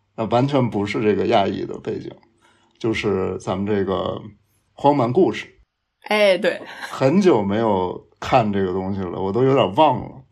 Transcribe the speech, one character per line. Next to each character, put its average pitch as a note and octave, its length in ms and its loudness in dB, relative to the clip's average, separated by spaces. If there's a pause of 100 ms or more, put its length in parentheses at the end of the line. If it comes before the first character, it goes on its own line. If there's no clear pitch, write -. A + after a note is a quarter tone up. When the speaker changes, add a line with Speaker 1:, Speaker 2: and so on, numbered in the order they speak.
(160)
Speaker 1:
那 A2 100 -4
完 A#2+ 200 2
全 C3+ 220 0
不 G2+ 160 -2
是 A#2 180 -4
这 G#2 140 2
个 G2 120 0
亚 G#2 180 2
裔 F#2+ 180 -4
的 F#2 140 -10
背 - 200 -8
景， - 140 -12 (680)
就 A2+ 140 -2
是 F#2+ 460 -2
咱 F#2+ 180 -6
们 G2 100 -4
这 G2+ 160 0
个 F#2 380 -4 (540)
荒 C#3+ 200 4
蛮 B2 160 0
故 D3+ 220 4
事。 - 140 -12 (560)
Speaker 2:
哎， G#3 340 2
对。 C3+ 240 -2 (220)
Speaker 1:
很 C#3+ 360 2
久 D#3+ 240 6
没 G2 140 -2
有 G2 500 0 (140)
看 A2 320 2
这 G2 100 0
个 F2+ 100 0
东 F#2+ 220 -4
西 G2 60 -6
了， F2+ 180 -6
我 F#2+ 140 -2
都 A#2 100 0
有 C3+ 120 2
点 G2+ 200 2
忘 C3 280 2
了。 - 120 -16 (160)